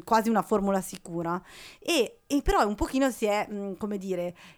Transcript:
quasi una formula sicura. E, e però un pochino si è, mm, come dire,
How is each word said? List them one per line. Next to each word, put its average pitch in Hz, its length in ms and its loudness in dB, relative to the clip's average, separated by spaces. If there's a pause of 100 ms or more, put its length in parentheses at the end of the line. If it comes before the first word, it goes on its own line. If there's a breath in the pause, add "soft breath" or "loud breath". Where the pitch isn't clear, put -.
quasi 226 240 4
una 214 140 4
formula 196 380 2
sicura. 170 600 -6 (400 loud breath)
E, 302 380 0 (100)
e 277 140 2
però 339 240 4
un 208 100 0
pochino 262 340 0
si 214 160 -2
è, 208 240 0
mm, 202 240 -6
come 208 240 -6
dire, 175 360 -4 (240 loud breath)